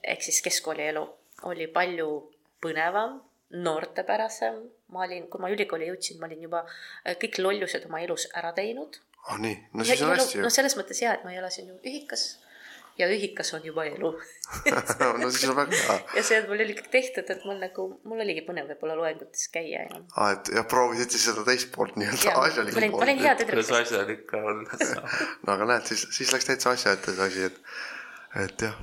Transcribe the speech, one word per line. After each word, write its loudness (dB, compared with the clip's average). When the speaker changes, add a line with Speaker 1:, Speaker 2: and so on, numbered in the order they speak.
Speaker 1:
ehk -2
siis 0
keskkoolielu -2
oli -6
palju 0
põnevam, 0
noortepärasem. -2
Ma -4
olin, -6
kui -8
ma -2
ülikooli -2
jõudsin, -6
ma -8
olin -12
juba, -4
äh, -4
kõik -2
lollused 0
oma -8
elus -2
ära -6
teinud. -6
Speaker 2:
Ah, -8
nii. -2
No -6
Speaker 1:
Ja 4
Speaker 2:
siis 4
on 4
Speaker 1:
ja 6
Speaker 2:
hästi 2
ju. 0
Speaker 1:
no, 2
no 2
selles 4
mõttes -6
jaa, 2
et -6
ma -10
elasin -8
ju -20
ühikas -6
ja 0
ühikas 0
on -6
juba -4
elu. -2
<laughs> 2
Speaker 2:
<laughs> 4
No 2
siis 2
on 2
väga 2
hea. 4
Speaker 1:
Ja 2
see, 4
et 0
mul -2
oli 0
kõik -12
tehtud, 2
et -6
mul -6
nagu, -6
mul -8
oligi -2
põnev -6
võib-olla -4
loengutes -4
käia -6
enam. -14
Speaker 2:
Ah, 4
et -4
ja 6
proovisid 4
siis 2
seda 0
teist 4
poolt -2
nii-öelda 2
Speaker 1:
Jaa, 6
Speaker 2:
asjalik 2
Speaker 1:
ma 4
olin, 4
Speaker 2:
pool. 0
Speaker 1:
ma 6
olin 4
hea 8
Speaker 3:
Et 4
kuidas 2
Speaker 1:
tüdruk. 6
Speaker 3:
asjal 0
ikka -6
olla -4
saab. -2
Speaker 2:
<laughs> -10
No 4
aga 2
näed, 2
siis, -2
siis 0
läks 2
täitsa 2
asja 4
ette 0
see 4
asi, 0
et, -8
et -2
jah -4